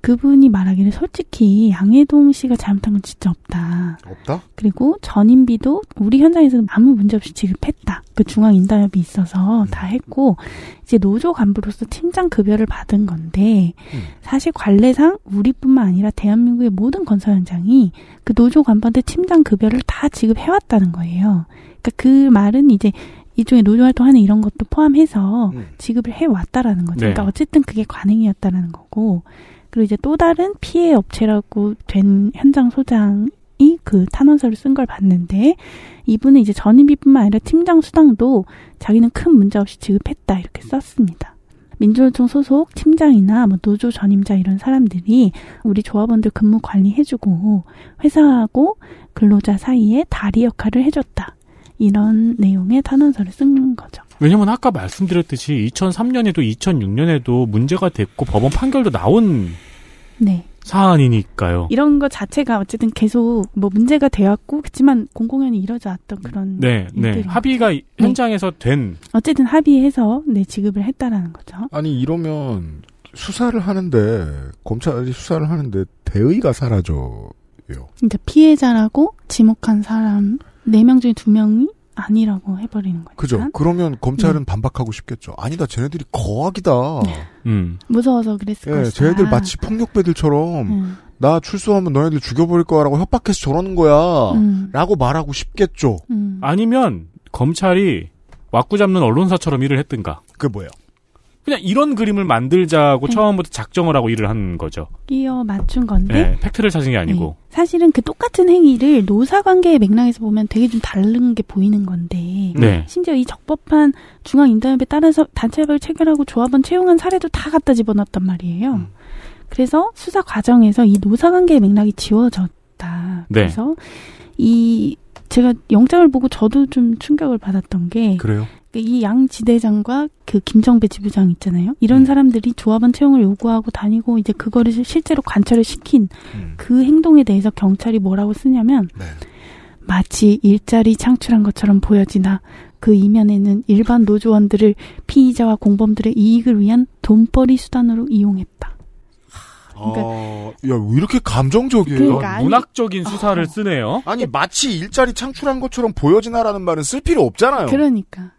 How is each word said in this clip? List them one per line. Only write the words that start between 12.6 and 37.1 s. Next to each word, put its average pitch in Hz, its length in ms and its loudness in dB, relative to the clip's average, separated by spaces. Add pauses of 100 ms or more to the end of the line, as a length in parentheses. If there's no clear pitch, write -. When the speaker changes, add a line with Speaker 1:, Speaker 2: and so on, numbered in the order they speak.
Speaker 1:
받은 - 400 -2
건데 180 680 0 (220)
Speaker 2:
음. 127 60 -8 (200)
Speaker 1:
사실 277 320 -4
관례상 254 720 2
우리뿐만 233 640 0
아니라 190 220 0
대한민국의 240 580 0
모든 247 380 -2
건설 202 300 0
현장이 185 560 2 (320)
그 233 100 -2
노조 240 280 4
간부한테 233 380 2
팀장 349 420 0
급여를 220 440 0
다 - 240 -4
지급해왔다는 220 840 0
거예요. 170 540 -2 (340)
그러니까 240 160 -4
그 254 120 0 (200)
말은 233 440 4
이제 202 200 2 (440)
일종의 233 260 4
노조 220 220 4
활동하는 254 360 6
이런 208 220 4
것도 208 260 -6
포함해서 240 880 2
Speaker 2:
음. 110 140 -12 (100)
Speaker 1:
지급을 233 340 -4
해왔다라는 214 720 -2
거죠. 170 220 -4
Speaker 3:
네. 202 80 0
Speaker 1:
그러니까 202 100 -4
어쨌든 294 380 0
그게 214 260 -4
관행이었다라는 196 800 -2
거고 196 520 -4 (520)
그리고 220 120 2
이제 202 160 -2
또 302 140 -2
다른 339 440 0
피해 339 340 2
업체라고 208 800 -2 (140)
된 196 480 2
현장 277 340 2
소장이 214 580 0 (540)
그 190 300 2
탄원서를 277 420 2
쓴 269 180 -2
걸 269 140 0
봤는데 190 680 0 (500)
이분은 262 340 4
이제 202 120 0
전임비뿐만 269 720 4